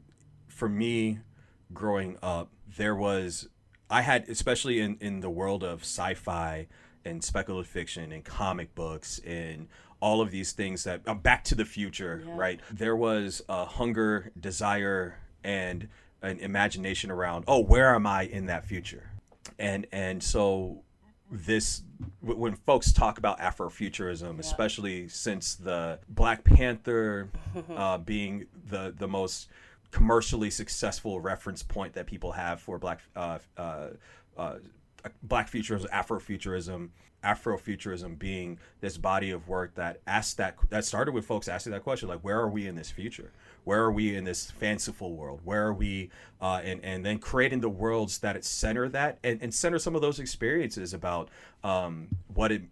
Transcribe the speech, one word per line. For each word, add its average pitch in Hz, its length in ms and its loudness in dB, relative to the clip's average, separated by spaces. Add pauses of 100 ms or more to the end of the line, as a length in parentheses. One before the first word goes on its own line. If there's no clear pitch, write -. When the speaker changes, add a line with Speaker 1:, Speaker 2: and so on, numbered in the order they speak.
(460)
Speaker 1:
for - 220 -4
me 110 520 0 (520)
growing 95 500 -2
up, 90 280 -2 (260)
there 104 180 2
was, 95 540 0 (400)
I 120 140 6
had, 123 260 2
especially 120 520 0
in, 104 200 0
in 101 200 -4
the 92 100 -4
world 95 340 -2
of 85 200 -6
sci-fi 85 800 -4 (400)
and 85 180 -6
speculative 95 460 -4
fiction 82 420 -8
and 78 100 -12
comic 90 520 -4
books 80 500 -8
and 82 440 -8 (320)
all 107 200 4
of 107 100 0
these 95 220 -4
things 92 320 -4
that, 90 220 -4
uh, 110 80 -2
Back 123 300 4
to - 100 2
the 110 100 2
Future, 92 640 -6
Speaker 2:
Yeah. 120 100 -10
Speaker 1:
right? 92 240 0 (100)
There 110 240 0
was 107 540 0
a 90 160 -2
hunger, 107 760 0
desire, 98 800 0 (280)
and 95 440 -4 (320)
an 95 200 -4
imagination 98 720 0
around, 87 340 -2
"Oh, 131 160 8
where 127 320 10
am 104 140 4
I 98 140 4
in 95 240 -4
that 85 180 -2
future?" - 440 -8 (480)
And, 101 360 -2
and 95 280 -2
so 95 640 2 (480)
this, 104 540 0 (360)
w-, 110 180 -4
when 113 180 -2
folks - 360 8
talk 110 260 6
about 101 200 2
Afrofuturism, 90 960 -4
Speaker 2:
Yeah. 78 60 -8
Speaker 1:
especially 98 680 -2
since - 460 -4
the 85 540 -4
Black 113 340 4
Panther, 110 880 8 (220)
Speaker 2:
<laughs> 170 180 -8
Speaker 1:
uh, 98 280 0
being 101 480 -4 (200)
the, 95 320 -6
the 101 100 -4
most 95 400 -4 (440)
commercially 110 580 6
successful 104 680 -4
reference 95 420 -4
point 95 320 -6
that 90 120 -8
people 87 260 -8
have 87 280 -4
for 92 180 -8
Black, 85 220 -6 (140)
uh, 85 240 -6 (180)
uh, 78 320 -8 (480)
uh, 82 200 -6 (640)
Black 113 260 0
futurism, 107 440 -4
Afrofuturism, 92 960 -4 (360)
Afrofuturism 95 920 -4
being 90 400 -6 (220)
this 92 160 -6
body 95 340 0
of 85 180 -8
work 90 260 -4
that 87 320 -6
asked 104 320 -2
that, 95 180 -2 (140)
that 107 140 0
started 135 280 0
with 110 140 -2
folks 107 220 -4
asking 90 240 -6
that 98 100 -6
question, 127 260 -4
like, 87 120 -6
"Where 101 180 0
are 117 100 2
we 101 180 -2
in 90 100 -8
this 82 160 -10
future? - 400 -10 (320)
Where 104 180 4
are 113 100 6
we 104 220 2
in 95 100 -4
this 90 280 -4
fanciful 104 640 -4
world? 73 260 -10
Where 104 240 2
are 107 80 0
we?" 98 360 -2 (300)
Uh, 92 220 0
and, 90 220 -6
and 92 200 -6
then 107 140 0
creating 127 420 2
the 117 80 0
worlds 107 500 0
that 101 180 -2
it 92 80 -8
center 120 460 0
that 139 340 0
and, 117 180 0
and 117 100 -4
center 170 280 2
some 165 160 -2
of 151 40 6
those 147 200 4
experiences 113 760 -2
about, 87 340 -2 (360)
um, 90 420 0 (260)
what 107 200 4
it, 98 200 0